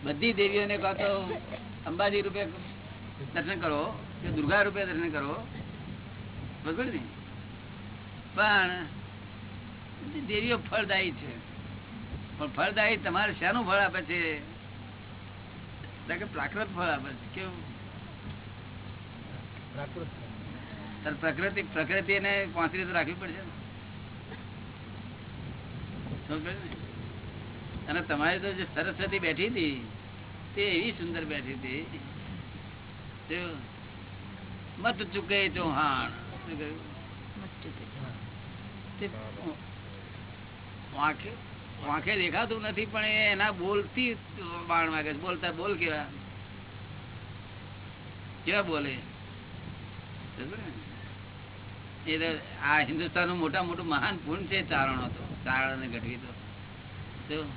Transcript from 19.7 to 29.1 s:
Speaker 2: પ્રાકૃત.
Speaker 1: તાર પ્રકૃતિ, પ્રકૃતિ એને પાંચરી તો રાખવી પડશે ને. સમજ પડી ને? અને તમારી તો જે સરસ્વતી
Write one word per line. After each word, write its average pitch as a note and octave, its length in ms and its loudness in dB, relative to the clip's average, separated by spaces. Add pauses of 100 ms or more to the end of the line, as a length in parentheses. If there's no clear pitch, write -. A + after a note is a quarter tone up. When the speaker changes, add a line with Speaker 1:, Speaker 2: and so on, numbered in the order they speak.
Speaker 2:
પ્રાકૃત. C#3+ 340 -4 (960)
Speaker 1:
તાર D3+ 100 0
પ્રકૃતિ, E3 480 2
પ્રકૃતિ F3+ 520 4
એને G3 400 4
પાંચરી E3+ 320 4
તો F3+ 60 -2
રાખવી E3 220 4
પડશે F3+ 240 -4
ને. G3 60 -6 (2750)
સમજ D3+ 160 -2
પડી F3 100 -2
ને? - 1300 -8
અને E3 140 2
તમારી E3 380 4
તો F#3+ 140 0
જે F#3+ 120 0 (100)
સરસ્વતી F#3 440 2